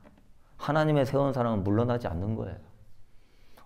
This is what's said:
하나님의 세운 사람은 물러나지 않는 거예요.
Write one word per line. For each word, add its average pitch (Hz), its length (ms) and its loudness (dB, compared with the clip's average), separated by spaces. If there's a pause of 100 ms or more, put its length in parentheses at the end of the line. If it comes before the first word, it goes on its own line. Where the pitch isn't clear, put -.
(560)
하나님의 151 500 2
세운 135 260 2
사람은 117 300 0
물러나지 117 460 2
않는 92 260 -2
거예요. 110 220 -6 (1080)